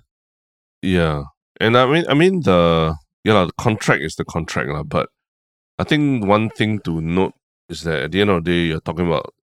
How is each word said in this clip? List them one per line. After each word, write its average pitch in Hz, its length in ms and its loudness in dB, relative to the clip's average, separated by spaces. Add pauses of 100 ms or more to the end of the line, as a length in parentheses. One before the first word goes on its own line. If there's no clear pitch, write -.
(800)
Yeah. 82 420 0 (360)
And 113 180 4
I 127 80 4
mean, 160 240 2
I 131 60 2
mean, 180 260 2
the, 85 540 2 (280)
yeah, 107 100 2
lah, 95 120 4
the 80 120 -6
contract 110 440 0
is 80 140 -8
the - 100 -6
contract, 80 440 -6
lah, 73 140 -6
but 73 260 -4 (680)
I 90 60 -2
think 139 420 0
one 107 240 2
thing 107 300 -2
to 82 200 -4
note 85 340 -2 (360)
is 80 140 -14
that 78 200 -2
at 76 80 -8
the 95 100 0
end 104 80 2
of 87 140 0
the 87 80 -2
day, 85 160 0
you're 80 140 -4
talking 87 260 -4
about - 260 -4 (200)